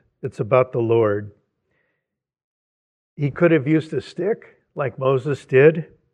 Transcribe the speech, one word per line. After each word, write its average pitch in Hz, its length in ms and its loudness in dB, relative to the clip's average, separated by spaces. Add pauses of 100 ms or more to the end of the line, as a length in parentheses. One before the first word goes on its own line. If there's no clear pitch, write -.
(220)
it's 104 200 -10
about 127 320 0
the 131 60 -4
Lord. 107 520 0 (1800)
He 143 160 -4
could 170 200 0
have 143 160 2
used 156 260 -2
a 139 80 -6
stick - 560 -8 (180)
like 139 220 -8
Moses 135 480 -2
did, 151 480 4 (200)